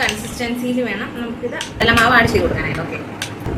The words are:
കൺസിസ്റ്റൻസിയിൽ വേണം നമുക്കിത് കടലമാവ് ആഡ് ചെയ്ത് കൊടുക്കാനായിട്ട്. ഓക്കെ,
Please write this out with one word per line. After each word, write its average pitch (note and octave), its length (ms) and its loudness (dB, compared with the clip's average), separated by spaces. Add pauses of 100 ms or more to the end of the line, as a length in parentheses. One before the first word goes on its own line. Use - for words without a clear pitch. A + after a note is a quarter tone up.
കൺസിസ്റ്റൻസിയിൽ A#3+ 760 -2 (100)
വേണം G#3 220 -6 (100)
നമുക്കിത് A#3 380 -6 (200)
കടലമാവ് A#3 400 6
ആഡ് A3+ 140 6
ചെയ്ത് F#3 140 4
കൊടുക്കാനായിട്ട്. D#3 400 -2
ഓക്കെ, D#3+ 120 -8 (600)